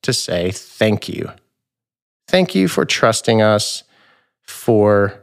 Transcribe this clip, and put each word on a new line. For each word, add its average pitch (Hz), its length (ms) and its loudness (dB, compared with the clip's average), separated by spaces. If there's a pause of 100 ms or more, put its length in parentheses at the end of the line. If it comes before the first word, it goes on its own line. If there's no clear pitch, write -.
to 131 120 -4
say 87 360 -4
thank - 600 -4
you. - 200 -10 (1000)
Thank 180 260 0
you 190 140 2
for - 160 -2
trusting 113 560 0
us 107 420 0 (600)
for 104 800 0